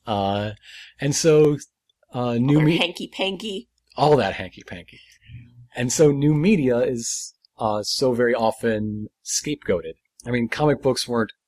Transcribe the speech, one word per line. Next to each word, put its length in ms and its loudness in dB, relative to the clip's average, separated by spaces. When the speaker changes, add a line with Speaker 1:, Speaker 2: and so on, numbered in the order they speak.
Speaker 1:
Uh, 440 -2
and 160 -2
so, 400 4
uh, 220 -4
new 240 2
Speaker 2:
All 20 6
their 60 4
Speaker 1:
me-, 100 2
Speaker 2:
hanky 320 -4
panky. 600 -8
Speaker 1:
all 220 4
that 160 0
hanky 320 -12
panky. 340 -18
And 180 -4
so 200 6
new 220 2
media 440 2
is, 540 -4
uh, 240 -2
so 300 0
very 220 2
often 720 -2
scapegoated. 680 -4
I 40 -10
mean, 180 0
comic 340 0
books 260 0
weren't 240 -2